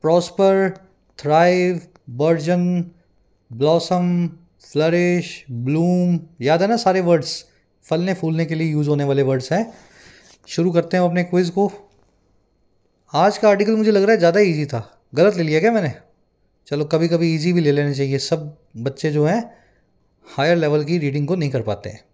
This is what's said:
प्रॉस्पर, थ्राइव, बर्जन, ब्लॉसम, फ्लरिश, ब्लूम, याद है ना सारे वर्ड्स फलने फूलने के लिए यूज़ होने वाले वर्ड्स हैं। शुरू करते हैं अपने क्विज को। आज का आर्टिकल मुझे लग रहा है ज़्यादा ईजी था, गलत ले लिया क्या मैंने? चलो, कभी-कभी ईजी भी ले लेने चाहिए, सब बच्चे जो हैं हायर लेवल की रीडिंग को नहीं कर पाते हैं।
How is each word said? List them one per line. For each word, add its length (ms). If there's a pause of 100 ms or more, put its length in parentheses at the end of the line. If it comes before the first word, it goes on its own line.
प्रॉस्पर, 760 (400)
थ्राइव, 640 (300)
बर्जन, 800 (600)
ब्लॉसम, 800 (420)
फ्लरिश, 800
ब्लूम, 720 (200)
याद 220
है 60
ना 80
सारे 240
वर्ड्स 460 (360)
फलने 320
फूलने 300
के 100
लिए 180
यूज़ 160
होने 160
वाले 180
वर्ड्स 300
हैं। 220 (760)
शुरू 220
करते 260
हैं 80
अपने 200
क्विज 260
को। 220 (1400)
आज 240
का 100
आर्टिकल 240
मुझे 180
लग 120
रहा 100
है 60
ज़्यादा 220
ईजी 260
था, 340 (140)
गलत 220
ले 60
लिया 180
क्या 120
मैंने? 200 (760)
चलो, 180
कभी-कभी 500
ईजी 180
भी 80
ले 120
लेने 220
चाहिए, 240
सब 400 (180)
बच्चे 340
जो 140
हैं 300 (840)
हायर 200
लेवल 280
की 140
रीडिंग 300
को 60
नहीं 160
कर 120
पाते 280
हैं। 240